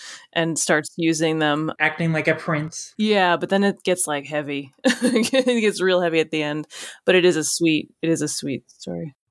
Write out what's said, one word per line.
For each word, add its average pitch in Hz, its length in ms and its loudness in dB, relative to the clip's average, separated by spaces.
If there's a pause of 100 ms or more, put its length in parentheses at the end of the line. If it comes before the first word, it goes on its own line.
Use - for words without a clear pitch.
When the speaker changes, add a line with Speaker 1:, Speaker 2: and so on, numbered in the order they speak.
(340)
Speaker 1:
and 165 260 -2
starts 156 380 0
using 160 420 0
them. 151 400 0
Speaker 2:
Acting 160 320 0
like 156 160 -2
a 160 80 2
prince. 156 640 -6
Speaker 1:
Yeah, 196 400 4
but 170 120 -4
then 196 140 4
it 202 220 2
gets, 180 220 0
like, 143 180 -4
heavy. 143 480 -6 (100)
<laughs> - 0 - (200)
It 247 580 2
gets 208 200 0
real 185 200 2
heavy 165 180 2
at 156 120 -2
the 156 120 -2
end. 151 240 -4 (380)
But 185 100 6
it 180 80 6
is 170 140 6
a 156 80 -2
sweet, 160 440 0 (120)
it 160 80 0
is 160 120 0
a 151 60 0
sweet - 420 -6
story. 170 460 -10 (160)